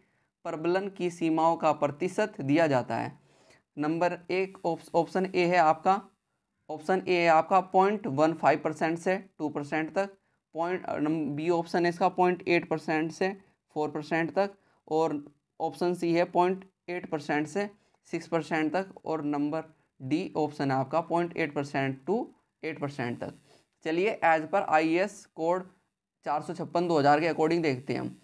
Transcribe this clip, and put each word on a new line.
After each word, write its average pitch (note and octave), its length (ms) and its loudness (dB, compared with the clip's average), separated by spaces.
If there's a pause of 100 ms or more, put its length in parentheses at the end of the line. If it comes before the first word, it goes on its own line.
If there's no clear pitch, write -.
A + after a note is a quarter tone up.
(440)
प्रबलन E3+ 440 0
की F3 220 -4
सीमाओं D#3+ 460 2
का D#3+ 160 2
प्रतिशत D3+ 680 -2
दिया D3 260 4
जाता A#2+ 300 2
है। A#2 160 -4 (680)
नंबर E3 400 0 (120)
एक F#3+ 360 -2
ऑप्श-, E3 280 -6
ऑप्शन F3+ 400 0
ए F3+ 100 4
है F3 140 4
आपका, D#3+ 420 4 (680)
ऑप्शन F3+ 380 -2
ए F3+ 100 4
है E3+ 100 4
आपका E3 320 6
पॉइंट F#3+ 460 2
वन D3+ 280 2
फ़ाइव D#3 300 4
परसेंट D#3+ 340 -2
से F#3 180 0 (220)
टू D3+ 100 -4
परसेंट D3+ 460 -4
तक, G3 220 -2 (380)
पॉइंट, E3+ 360 -4
नम-, D3+ 460 -2
बी D#3 140 -4
ऑप्शन E3+ 340 0
है F3 60 2
इसका F3+ 180 0
पॉइंट F3+ 400 2
एट E3+ 200 2
परसेंट D#3 440 -2
से F#3+ 240 -2 (400)
फ़ोर D3+ 140 -2
परसेंट D3+ 440 -4
तक, G3 240 -2 (300)
और D#3+ 360 0 (360)
ऑप्शन E3+ 340 -2
सी F3 180 0
है E3+ 120 4
पॉइंट F3+ 400 0 (240)
एट F3+ 220 -8
परसेंट D3+ 360 -2
से G3+ 240 -4 (400)
सिक्स E3+ 180 -8
परसेंट D#3 440 -2
तक, F#3+ 220 -4 (100)
और D#3 200 -4
नंबर D3 480 -4 (280)
डी D3+ 360 -4
ऑप्शन C#3+ 340 -2
है C3 60 0
आपका C3+ 240 -2
पॉइंट E3+ 360 -2
एट D3+ 180 -2
परसेंट C#3 520 -4
to F#3+ 100 0 (460)
एट D#3+ 180 -10
परसेंट B2 400 -6
तक। - 140 -10 (500)
चलिए F3 400 0
as D#3+ 260 4
per G3 180 2
आईएएस E3 460 2 (200)
कोड E3+ 280 -2 (640)
चार D3+ 160 -2
सौ F3 120 -8
छप्पन E3+ 340 -2
दो E3 100 4
हज़ार C#3+ 220 6
के E3 80 0
according D#3+ 340 2
देखते C3 300 -2
हैं B2+ 80 -4
हम। B2+ 240 -8